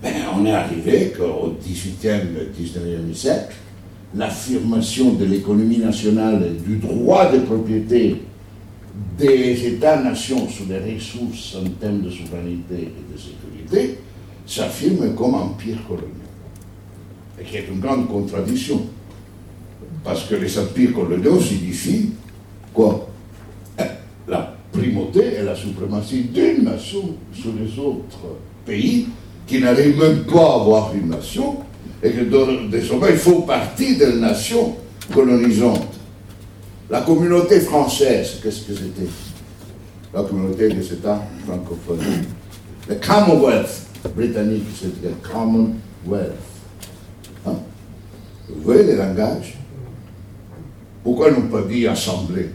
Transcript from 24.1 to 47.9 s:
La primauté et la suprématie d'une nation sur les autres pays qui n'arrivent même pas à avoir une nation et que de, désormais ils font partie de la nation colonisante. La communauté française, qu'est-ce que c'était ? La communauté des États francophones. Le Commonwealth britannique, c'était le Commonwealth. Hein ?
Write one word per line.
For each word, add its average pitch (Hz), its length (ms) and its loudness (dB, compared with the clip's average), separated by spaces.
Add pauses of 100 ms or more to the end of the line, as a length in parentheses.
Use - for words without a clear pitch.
La - 280 -6 (160)
primauté - 680 2
et 104 40 -2
la 95 120 -2
suprématie 104 800 -4
d'une 330 300 4
nation 196 520 -4 (180)
sur 113 260 -8
les 110 200 -6
autres - 400 -6 (460)
pays 226 420 0 (400)
qui 127 120 0
n'arrivent 139 400 6
même 156 240 6
pas 165 300 8
à - 20 4
avoir 107 400 4
une 85 140 -2
nation 269 480 -4 (440)
et - 100 4
que 120 100 0
de, 123 500 2
désormais - 400 2
ils 165 60 6
font 170 240 6
partie - 540 0
de 143 100 6
la 120 100 4
nation 113 600 0 (380)
colonisante. 120 760 4 (1000)
La 117 120 -2
communauté 175 600 6
française, 139 800 2
qu'est-ce 107 200 -6
que 104 120 -10
c'était ? 92 360 -8 (1040)
La 98 100 -2
communauté 95 460 0
des 92 240 -4
États 104 280 -2 (240)
francophones. 87 540 -6 (880)
Le 214 80 -4
Commonwealth 151 920 4 (280)
britannique, 107 500 0 (140)
c'était 90 300 -6
le 90 60 -8 (120)
Commonwealth. 110 1080 -2 (1120)
Hein ? - 100 -4 (920)